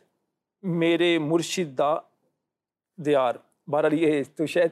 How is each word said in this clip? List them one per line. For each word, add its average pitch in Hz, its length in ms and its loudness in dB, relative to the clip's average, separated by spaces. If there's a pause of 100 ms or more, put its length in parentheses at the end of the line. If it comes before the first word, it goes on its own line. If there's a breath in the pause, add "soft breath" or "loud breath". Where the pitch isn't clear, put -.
(640)
میرے 170 560 2
مرشد 156 600 -4
دا 147 160 0 (1000)
دیار۔ 135 380 0 (320)
بہرحال 156 260 0
یہ 151 300 2 (140)
تو 156 100 -4
شاید 170 260 0